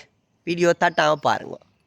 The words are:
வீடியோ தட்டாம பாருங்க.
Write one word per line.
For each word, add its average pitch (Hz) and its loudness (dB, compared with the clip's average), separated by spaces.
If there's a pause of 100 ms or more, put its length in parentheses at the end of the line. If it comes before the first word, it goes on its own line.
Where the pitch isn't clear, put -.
(440)
வீடியோ 170 0
தட்டாம 170 2
பாருங்க. 123 -4 (300)